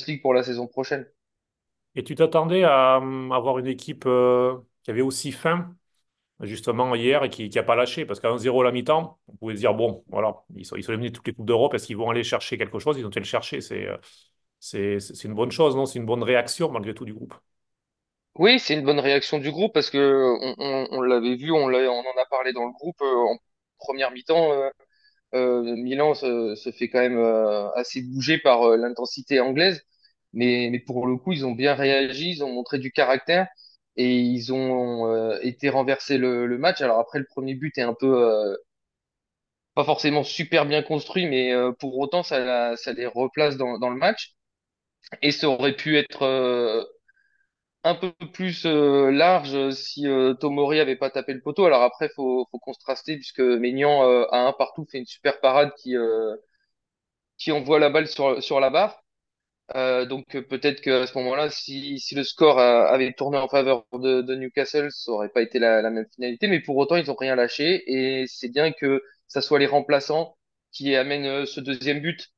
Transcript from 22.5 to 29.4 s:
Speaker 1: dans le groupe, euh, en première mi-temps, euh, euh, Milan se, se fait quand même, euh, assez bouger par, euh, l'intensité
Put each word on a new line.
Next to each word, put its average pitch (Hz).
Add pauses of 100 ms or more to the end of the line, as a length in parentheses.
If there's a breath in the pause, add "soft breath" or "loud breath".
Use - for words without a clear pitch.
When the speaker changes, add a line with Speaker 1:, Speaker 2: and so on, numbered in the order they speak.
Speaker 1:
dans 120
le 123
groupe, 160
euh, 131
en 120 (420)
première 135
mi-temps, 160
euh, 135 (680)
euh, 123
Milan 139
se, 117
se 117
fait 117
quand 123
même, 123
euh, 107
assez 123
bouger 131
par, 120
euh, 113
l'intensité 123